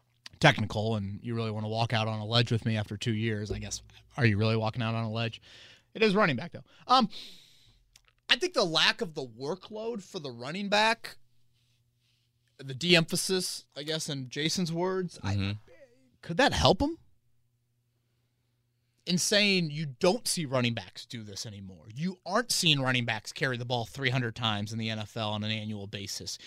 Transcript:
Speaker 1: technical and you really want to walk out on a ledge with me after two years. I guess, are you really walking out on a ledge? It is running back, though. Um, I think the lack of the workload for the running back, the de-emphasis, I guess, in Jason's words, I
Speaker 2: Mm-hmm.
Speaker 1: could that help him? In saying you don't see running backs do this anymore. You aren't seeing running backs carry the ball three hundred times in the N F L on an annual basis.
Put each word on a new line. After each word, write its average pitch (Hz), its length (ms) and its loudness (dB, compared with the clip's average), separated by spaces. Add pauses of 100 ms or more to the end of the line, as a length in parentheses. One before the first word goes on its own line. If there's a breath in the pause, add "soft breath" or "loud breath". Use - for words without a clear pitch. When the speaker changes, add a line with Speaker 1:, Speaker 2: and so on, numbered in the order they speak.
(400)
Speaker 1:
technical 110 560 4
and 98 260 -6
you 117 120 -6
really 113 160 -2
want 107 140 -4
to 107 60 -4
walk 117 240 0
out 110 140 2
on 110 100 -4
a 107 60 -6
ledge 117 280 4
with 113 140 2
me 110 100 0
after 104 200 -4
two 113 180 -2
years. 107 360 -2
I 107 80 -4
guess, 104 240 -8 (340 loud breath)
are 123 100 4
you 104 100 4
really 110 200 2
walking 110 260 -2
out 113 120 -2
on 113 100 -4
a 110 60 -6
ledge? 113 300 -6 (540 loud breath)
It 196 80 0
is 214 120 4
running 180 220 4
back, - 160 -8
though. - 120 -14 (220 soft breath)
Um, 247 220 6 (1200 loud breath)
I 254 80 6
think 359 160 -2
the 240 120 4
lack 170 360 2
of 165 140 -6
the 143 120 -6
workload 190 760 -8
for - 160 -10
the 139 120 -10
running 151 380 -6
back, 214 480 2 (1400)
the 135 160 -10
de-emphasis, 175 880 2 (120)
I 143 60 -10
guess, 156 280 -4
in 135 180 -6
Jason's 160 440 -2
words, 185 500 -2
I 101 120 -2
Speaker 2:
Mm-hmm. 98 160 0 (720)
Speaker 1:
could 170 160 -8
that 277 160 4
help 165 300 6
him? 320 160 0 (2000)
In 175 120 2
saying 196 520 4
you 151 160 -4
don't 185 400 2
see 165 200 -2
running 123 280 2
backs 95 320 -12
do 117 160 -12
this 104 240 -12
anymore. 95 480 -16
You 170 320 -4
aren't 226 240 2
seeing 151 300 6
running 127 240 2
backs 113 280 -4
carry 131 240 -2
the 120 80 -6
ball 120 220 0
three 139 240 -2
hundred 120 240 0
times 107 380 -2
in 113 80 -6
the 110 100 -2
N 110 80 -4
F 107 180 -10
L 107 140 -2
on 104 140 -4
an 110 80 -2
annual 107 340 -6
basis. 98 600 -10